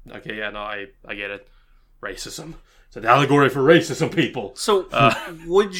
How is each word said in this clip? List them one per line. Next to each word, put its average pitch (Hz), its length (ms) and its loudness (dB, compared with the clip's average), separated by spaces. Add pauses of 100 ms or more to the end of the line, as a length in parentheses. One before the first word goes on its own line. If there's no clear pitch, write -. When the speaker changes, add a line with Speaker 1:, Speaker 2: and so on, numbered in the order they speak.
Speaker 1:
okay, 107 280 -12
yeah, 107 140 -6
no, 104 80 -10
I, 104 280 -10 (180)
I 107 100 -12
get 101 160 -8
it. 101 160 -14 (540)
Racism. 107 520 -12 (340)
It's - 100 -20
an 104 80 -10
allegory 139 440 4
for 139 120 -2
racism, 147 540 4
people. 113 400 -2
Speaker 2:
So, 202 380 0
Speaker 1:
Uh, 113 200 4 (260)
Speaker 2:
<laughs> 165 80 -18
would 190 320 2